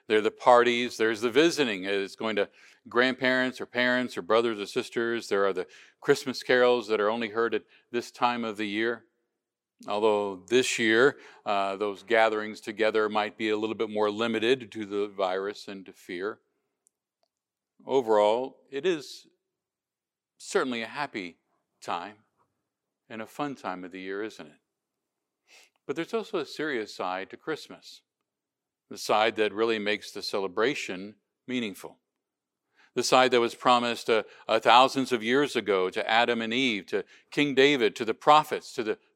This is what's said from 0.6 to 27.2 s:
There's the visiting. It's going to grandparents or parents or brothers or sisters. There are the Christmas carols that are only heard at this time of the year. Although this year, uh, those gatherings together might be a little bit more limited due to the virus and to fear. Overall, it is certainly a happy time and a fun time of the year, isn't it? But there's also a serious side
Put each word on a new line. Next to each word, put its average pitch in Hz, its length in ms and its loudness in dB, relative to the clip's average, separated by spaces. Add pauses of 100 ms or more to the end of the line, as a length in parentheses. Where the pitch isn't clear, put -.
There's 110 240 0
the 120 100 0
visiting. 131 540 2
It's 98 320 -4
going 110 180 -4
to 101 140 0 (400)
grandparents 127 720 0
or 101 40 -10
parents 123 520 -2
or 101 40 -6
brothers 110 380 0
or 101 60 -6
sisters. 117 640 -4
There 98 160 2
are 98 80 0
the 87 140 -6 (340)
Christmas 135 420 0
carols 123 460 2
that 107 100 0
are 104 100 2
only 117 200 -4
heard 110 260 -2
at 104 80 -4 (280)
this 120 200 -6
time 120 320 -2
of 107 140 -6
the 107 100 -4
year. 110 380 -4 (840)
Although 104 600 0
this 123 300 2
year, 117 400 4 (280)
uh, 98 320 -2
those 98 260 -4
gatherings 107 560 2
together 107 480 0
might 104 300 -4
be 113 120 -2
a 107 80 0
little 110 180 -4
bit 107 140 -4
more 107 220 -2
limited 113 580 -2
due 110 140 -12
to - 20 -12
the 101 220 -4
virus 98 640 -6
and 98 160 -14
to 95 80 -20
fear. 101 480 -10 (1400)
Overall, 117 760 2 (100)
it 139 160 -6
is 165 420 -6 (1080)
certainly 127 440 -2
a 113 60 -6
happy 113 500 -8 (440)
time 98 360 -8 (920)
and 113 120 -12
a 110 40 -12
fun 147 300 -8
time 92 300 -10
of 85 60 -14
the 95 100 -14
year, 98 200 -8
isn't 104 240 -12
it? 76 140 -20 (1300)
But 139 80 -6
there's 165 180 -8
also 208 260 -4
a 139 60 -4
serious 135 480 -8
side 95 360 -6